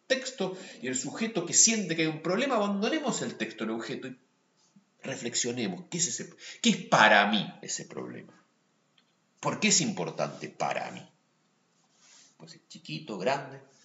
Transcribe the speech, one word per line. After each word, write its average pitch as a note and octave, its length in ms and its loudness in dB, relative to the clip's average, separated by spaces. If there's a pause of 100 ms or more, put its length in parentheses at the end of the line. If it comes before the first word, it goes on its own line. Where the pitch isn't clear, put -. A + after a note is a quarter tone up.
texto, F#3+ 500 -2 (240)
y A#2+ 60 -6
el C3 80 -2
sujeto F3 500 -4
que D#3 80 -6
siente G3+ 420 4
que D#3+ 60 2
hay D#3+ 60 2
un D#3 160 -4
problema, A#3+ 320 2
abandonemos G#3+ 640 0
el A2+ 140 -6
texto, - 280 -6
el G#2+ 60 -2
objeto, A2+ 380 -6
y C3 100 -12 (840)
reflexionemos, A#2 840 -2
¿qué E3+ 100 -4
es - 80 2
ese, - 260 -8 (280)
qué A#3 100 6
es - 60 4
para G#2+ 500 8
mí G#2 200 2 (140)
ese - 240 -8
problema? - 480 -12 (1080)
¿Por - 200 -2
qué G#3+ 80 2
es F#3 140 6
importante D#2 680 -4
para - 400 -4
mí? - 180 -14 (1300)
Pues - 180 -20
es - 120 -20
chiquito, D3+ 520 -10
grande, C3+ 420 -2 (240)